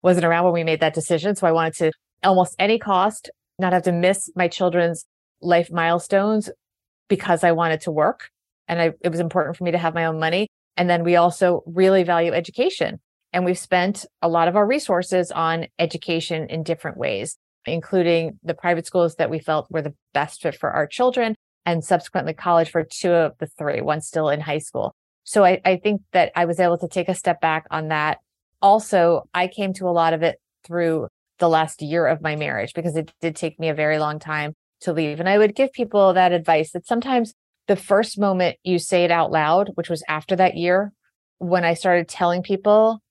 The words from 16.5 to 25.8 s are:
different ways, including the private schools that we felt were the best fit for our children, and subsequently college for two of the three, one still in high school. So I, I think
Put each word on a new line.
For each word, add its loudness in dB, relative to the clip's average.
different -6
ways, -6
including 0
the -6
private -2
schools 0
that -2
we -6
felt -4
were -4
the -8
best -4
fit -4
for -4
our -2
children, -2
and -2
subsequently -2
college 0
for -2
two -2
of 2
the -8
three, -6
one -2
still -2
in -2
high -4
school. -6
So 2
I, 4
I 2
think -2